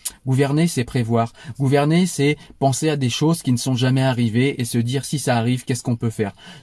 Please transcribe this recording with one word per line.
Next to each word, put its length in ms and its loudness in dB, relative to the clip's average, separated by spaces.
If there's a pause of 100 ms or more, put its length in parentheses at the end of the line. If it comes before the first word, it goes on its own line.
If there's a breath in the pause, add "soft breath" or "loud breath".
(260 loud breath)
Gouverner, 420 2
c'est 160 -2
prévoir. 500 -2 (240 loud breath)
Gouverner, 480 4
c'est 320 0 (220 loud breath)
penser 300 0
à 80 0
des 120 0
choses 320 0
qui 100 0
ne 60 2
sont 180 -2
jamais 260 2
arrivées 580 0
et 60 -4
se 120 -4
dire, « 280 -2
Si 140 -4
ça 180 0
arrive, 280 -2
qu'est-ce 180 -4
qu'on 120 -2
peut 140 -4
faire ? » 240 -4 (300 loud breath)